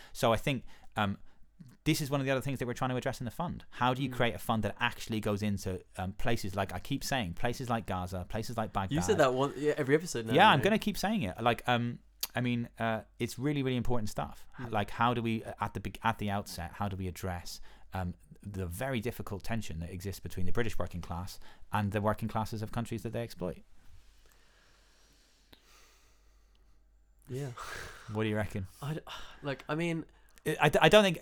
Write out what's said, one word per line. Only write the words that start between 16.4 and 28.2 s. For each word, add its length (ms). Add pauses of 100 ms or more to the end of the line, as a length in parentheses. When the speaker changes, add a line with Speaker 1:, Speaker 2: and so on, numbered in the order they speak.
Speaker 1:
how 140
do 80
we 100
address, 540 (340)
um, 200 (280)
the 240
very 340
difficult 440
tension 340
that 120
exists 300
between 240
the 80
British 260
working 220
class 380 (340)
and 200
the 80
working 280
classes 340
of 80
countries 320
that 100
they 100
exploit? 400 (3750)
Speaker 2:
Yeah. 220 (640)
Speaker 1:
What 120